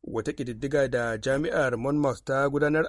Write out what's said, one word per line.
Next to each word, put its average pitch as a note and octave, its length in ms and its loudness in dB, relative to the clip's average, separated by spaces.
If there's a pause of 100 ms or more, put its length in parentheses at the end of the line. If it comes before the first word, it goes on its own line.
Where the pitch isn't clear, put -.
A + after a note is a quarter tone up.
Wata A2 260 -4
ƙididdiga C3+ 580 0
da A#2 260 -2
Jami'ar C3+ 600 0
Monmouth C#3 480 0
ta C3+ 240 0
gudanar D3 400 2